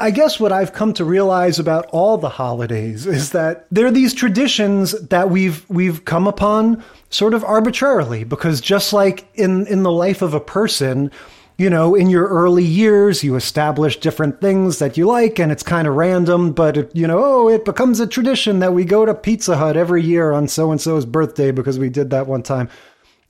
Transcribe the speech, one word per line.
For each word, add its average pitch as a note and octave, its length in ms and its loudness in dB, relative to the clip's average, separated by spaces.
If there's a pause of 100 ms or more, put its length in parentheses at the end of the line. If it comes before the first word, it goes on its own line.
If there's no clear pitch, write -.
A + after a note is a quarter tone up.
I G#3+ 100 0
guess C#4+ 300 0
what G#3 120 0
I've F#3+ 200 -2
come G#3+ 220 -2
to F3 100 -4
realize F3+ 560 0
about D#3+ 260 -2
all G3 320 0
the D3+ 100 -6
holidays A#2 800 -6
is D3 240 -2
that E3 400 -4
there G#3+ 160 2
are B3+ 60 2
these C4 200 2
traditions G3+ 800 0 (160)
that F#3 220 2
we've, F3+ 400 0
we've F3 340 -2
come E3+ 220 0
upon G#3+ 560 0 (280)
sort G#3+ 220 0
of A3 120 -2
arbitrarily, G#3+ 800 0
because C#3+ 360 -4
just G3+ 320 0
like G3 420 0
in, F#3+ 340 0
in F#3+ 160 0
the F3 80 2
life F3+ 280 0
of E3 140 -2
a D3 60 -2
person, C#3 680 -2 (480)
you F#3 120 2
know, E3+ 240 2
in F#3 160 4
your F3+ 180 4
early F3+ 360 2
years, G3+ 600 4
you C3 120 0
establish D3+ 600 -2
different D3+ 420 -4
things F#3+ 400 0
that C#3 160 -2
you E3+ 100 2
like, A3+ 320 2
and D#3+ 140 0
it's - 100 -6
kinda E3 280 -2
random, F3 640 2
but, D3+ 240 0
it, D3 180 -2
you E3 120 0
know, E3+ 160 0
oh, B3+ 260 2
it A3 160 2
becomes A#3 360 0
a A#3 60 0
tradition A3+ 520 -2
that F3+ 160 0
we F3+ 100 2
go G#3+ 220 2
to G#3+ 80 0
Pizza G#3+ 420 -2
Hut D3+ 200 0
every E3+ 260 2
year E3 300 0
on D3 160 0
so-and-so's D#3 580 -2
birthday D3 440 -2
because C3 280 -2
we C3 100 -2
did B2+ 220 -4
that C3+ 160 -2
one C3 160 -4
time. B2+ 260 -4 (600)